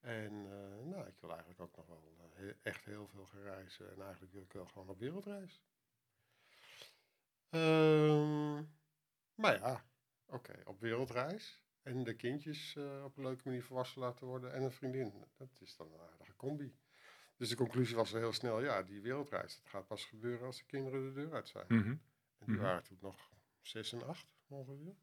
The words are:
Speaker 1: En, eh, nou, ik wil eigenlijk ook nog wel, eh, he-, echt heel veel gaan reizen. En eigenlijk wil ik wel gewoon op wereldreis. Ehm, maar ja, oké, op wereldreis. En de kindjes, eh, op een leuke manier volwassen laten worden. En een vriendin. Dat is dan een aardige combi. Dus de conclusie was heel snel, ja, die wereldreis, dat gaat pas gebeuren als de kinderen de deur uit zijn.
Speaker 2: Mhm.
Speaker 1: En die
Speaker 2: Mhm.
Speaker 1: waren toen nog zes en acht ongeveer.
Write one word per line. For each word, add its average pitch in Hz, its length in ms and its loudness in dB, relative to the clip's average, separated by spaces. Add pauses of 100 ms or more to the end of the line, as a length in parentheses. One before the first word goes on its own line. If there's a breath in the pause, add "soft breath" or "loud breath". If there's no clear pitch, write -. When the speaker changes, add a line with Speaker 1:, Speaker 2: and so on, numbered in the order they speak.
Speaker 1:
En, 110 320 -4
eh, 101 540 -8
nou, 175 200 -8
ik 95 140 -16
wil 85 100 -12
eigenlijk 82 300 -10
ook 87 160 -12
nog 82 100 -18
wel, 80 320 -20
eh, 82 240 -20
he-, 101 200 -10
echt 101 220 -6
heel 104 220 -10
veel 98 200 -18
gaan 98 160 -18
reizen. 95 500 -12
En 95 100 -12
eigenlijk 92 300 -14
wil 98 100 -14
ik 92 100 -20
wel 92 140 -10
gewoon 92 220 -16
op 95 100 -10
wereldreis. 190 640 -10 (1900 soft breath)
Ehm, 151 1040 8 (760)
maar 180 240 6
ja, 110 260 -2 (420)
oké, - 380 -10
op 98 160 -12
wereldreis. 123 840 0 (200)
En 127 220 0
de 117 100 0
kindjes, 147 600 -4
eh, 139 280 -6
op 135 120 -10
een 139 60 -8
leuke 131 220 -2
manier 127 180 -2
volwassen 127 380 -2
laten 127 260 -2
worden. 127 260 -6
En 131 100 0
een 131 100 2
vriendin. 127 520 -2 (120)
Dat 131 120 -14 (100)
is - 180 -18
dan 80 160 -12
een 80 80 -18
aardige - 360 -20
combi. 139 400 -6 (600 soft breath)
Dus 120 120 -2
de 117 80 0
conclusie 120 400 4
was 110 140 6
heel 113 220 2
snel, 113 280 2
ja, 120 220 2
die 98 180 -8
wereldreis, 123 560 -2
dat - 120 -20
gaat 95 180 -8
pas - 180 -6
gebeuren 117 420 -4
als 127 120 -6
de - 60 -16
kinderen 135 400 -2
de 135 80 -4
deur 143 220 -4
uit 110 140 -2
zijn. - 200 -10
Speaker 2:
Mhm. 110 200 8 (500)
Speaker 1:
En - 80 -10
die 110 80 4
Speaker 2:
Mhm. 101 100 2
Speaker 1:
waren 90 180 4
toen 95 180 -18
nog 95 300 -12 (300)
zes - 320 -8
en 120 140 -4
acht 160 200 -8 (220)
ongeveer. 139 540 -10